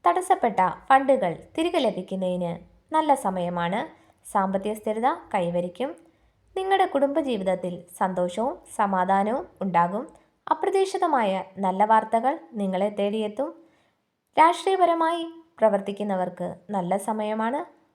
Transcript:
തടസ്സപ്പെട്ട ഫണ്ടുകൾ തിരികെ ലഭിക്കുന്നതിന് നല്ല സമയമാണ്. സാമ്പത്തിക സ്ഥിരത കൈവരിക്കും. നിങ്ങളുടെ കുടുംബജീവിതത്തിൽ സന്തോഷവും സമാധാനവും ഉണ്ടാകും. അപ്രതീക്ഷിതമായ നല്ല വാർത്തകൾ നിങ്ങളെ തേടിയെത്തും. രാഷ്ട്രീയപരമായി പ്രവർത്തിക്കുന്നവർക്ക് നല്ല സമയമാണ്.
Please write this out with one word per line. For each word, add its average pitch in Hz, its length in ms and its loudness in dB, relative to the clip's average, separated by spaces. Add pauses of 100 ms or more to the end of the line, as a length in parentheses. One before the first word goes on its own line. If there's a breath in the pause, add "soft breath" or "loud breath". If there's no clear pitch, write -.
തടസ്സപ്പെട്ട 349 540 2 (300)
ഫണ്ടുകൾ 269 420 4 (240)
തിരികെ 330 300 0
ലഭിക്കുന്നതിന് 185 680 -2 (420)
നല്ല 311 180 4 (120)
സമയമാണ്. 175 560 -2 (500 soft breath)
സാമ്പത്തിക 196 480 -2
സ്ഥിരത 226 300 -2 (240)
കൈവരിക്കും. 175 580 -2 (640 soft breath)
നിങ്ങളുടെ 381 380 2
കുടുംബജീവിതത്തിൽ 220 840 0 (240)
സന്തോഷവും 185 560 -2 (220)
സമാധാനവും 196 680 0 (200)
ഉണ്ടാകും. 185 420 0 (460 soft breath)
അപ്രതീക്ഷിതമായ 339 920 0 (240)
നല്ല 190 240 2
വാർത്തകൾ 226 420 2 (280)
നിങ്ങളെ 190 280 0 (100)
തേടിയെത്തും. 214 520 -4 (840 soft breath)
രാഷ്ട്രീയപരമായി 339 880 4 (360)
പ്രവർത്തിക്കുന്നവർക്ക് 196 880 0 (260)
നല്ല 185 220 -2 (100)
സമയമാണ്. 220 540 -4 (340)